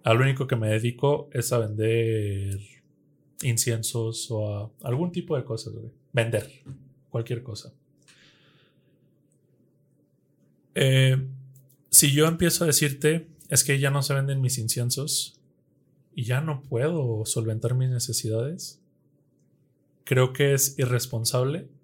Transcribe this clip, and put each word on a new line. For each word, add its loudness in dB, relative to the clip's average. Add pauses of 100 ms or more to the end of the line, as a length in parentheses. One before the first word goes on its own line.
A 6
lo 4
único 2
que 0
me 0
dedico 0
es -2
a 2
vender 0 (840)
inciensos -2
o -4
a -8 (120)
algún -2
tipo -4
de -4
cosas, -8
güey. -14 (220)
Vender 0 (600)
cualquier -6
cosa. -14 (3000)
Eh, 4 (640)
si 6
yo 6
empiezo 2
a 2
decirte, 2 (200)
"Es 2
que 2
ya 2
no 0
se -2
venden 0
mis 0
inciensos -4 (760)
y -4
ya 0
no -4
puedo -2
solventar -2
mis 0
necesidades", -4 (1200)
creo 4
que 2
es 0
irresponsable -2 (160)